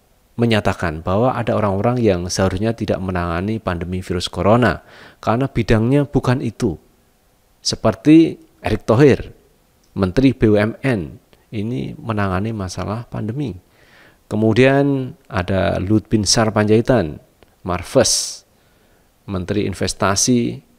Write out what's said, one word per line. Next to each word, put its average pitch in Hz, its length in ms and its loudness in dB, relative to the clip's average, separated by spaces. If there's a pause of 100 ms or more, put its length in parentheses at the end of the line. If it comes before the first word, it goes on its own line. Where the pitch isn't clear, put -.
(340)
menyatakan 101 640 0
bahwa 104 400 0
ada 113 160 -2
orang-orang 104 480 0
yang 92 240 2
seharusnya 95 480 -2
tidak 101 240 -4
menangani 92 640 -4
pandemi 90 400 -6
virus 87 240 -4
corona 101 560 2 (400)
karena 120 240 -2
bidangnya 123 640 0
bukan 131 320 0
itu. 107 320 -4 (880)
Seperti - 720 4 (240)
Erick - 240 -4
Thohir, 120 480 4 (640)
Menteri 107 400 2
B 113 160 4
U 104 80 6
M 107 240 0
N, 98 400 -4 (320)
ini 120 400 -6
menangani 104 560 -4
masalah 101 560 -8
pandemi. 120 480 -6 (720)
Kemudian 131 880 2 (160)
ada 92 480 0
Lut 98 320 0
Bin 107 160 0
Sar 113 240 2
Panjaitan, 107 720 2 (400)
Marves, - 800 -2 (880)
Menteri 98 400 -2
Investasi 117 880 0 (200)